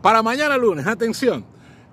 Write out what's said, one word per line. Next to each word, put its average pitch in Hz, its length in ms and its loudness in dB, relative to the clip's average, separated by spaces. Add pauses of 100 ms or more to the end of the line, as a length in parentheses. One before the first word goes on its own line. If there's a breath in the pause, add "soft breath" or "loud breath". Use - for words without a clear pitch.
para 220 200 4
mañana 269 340 0
lunes. 180 300 0
Atención. 214 580 -2 (480 loud breath)